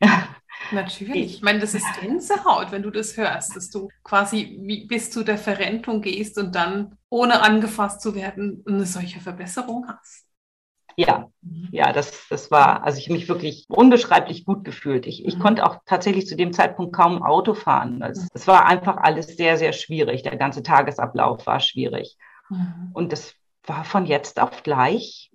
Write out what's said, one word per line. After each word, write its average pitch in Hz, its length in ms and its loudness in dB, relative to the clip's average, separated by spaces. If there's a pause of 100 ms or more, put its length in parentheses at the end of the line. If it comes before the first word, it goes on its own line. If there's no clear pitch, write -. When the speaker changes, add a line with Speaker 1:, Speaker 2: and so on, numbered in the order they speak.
Speaker 1:
<laughs> - 720 0
Speaker 2:
Natürlich. 202 420 -8
Speaker 1:
Wie - 100 -2 (120)
Speaker 2:
Ich - 60 -14
meine, 208 180 2
das 208 140 -4
ist 196 120 -4 (140)
Gänsehaut, 277 720 0
wenn 202 100 -6
du 208 80 -8
das 214 260 -6
hörst, 185 380 -4
dass 185 160 -14
du 196 180 -10 (140)
quasi 208 600 -2
wie 208 240 -8
bis 233 240 -4
zu 226 120 -6
der 214 160 -2
Verrentung 208 640 -4
gehst 208 360 -6
und 185 160 -4
dann, 190 420 -2 (120)
ohne 240 340 4
angefasst 214 580 2
zu 208 140 -6
werden, 196 520 -8
eine 202 200 0
solche 180 340 -8
Verbesserung 226 680 -10
hast. - 360 -20 (760)
Speaker 1:
Ja, 120 300 2 (140)
Speaker 2:
Mhm. 175 300 -14
Speaker 1:
ja, 139 200 2
das, - 380 -6
das - 200 -8
war, 143 320 6
also 143 160 -2
ich - 100 -12
hab 170 40 -4
mich 170 160 -2
wirklich 175 400 -6
unbeschreiblich 233 800 6
gut - 180 -2
gefühlt. 139 420 -4
Ich, - 200 -12
ich 175 100 -4
Speaker 2:
Mhm. 180 40 -6
Speaker 1:
konnte 208 260 4
auch - 180 -2
tatsächlich 190 420 0
zu 165 100 -10
dem 175 180 0
Zeitpunkt 175 400 0
kaum 175 280 4
Auto 185 320 2
fahren. 135 480 -2
Also 180 200 -8
Speaker 2:
Mhm. 180 100 -8
Speaker 1:
es - 160 -16
war 185 180 10
einfach 180 300 2
alles 160 400 0
sehr, 165 220 2
sehr 156 160 0
schwierig. - 480 -4
Der 139 140 -6
ganze 135 260 -4
Tagesablauf 139 840 0
war 135 140 0
schwierig. - 560 -4 (320)
Speaker 2:
Mhm. 180 460 -8
Speaker 1:
Und 165 180 -4
das - 220 -10 (320)
war 156 180 -8
von 190 220 0
jetzt 143 340 -2
auf - 220 -2
gleich 147 720 -2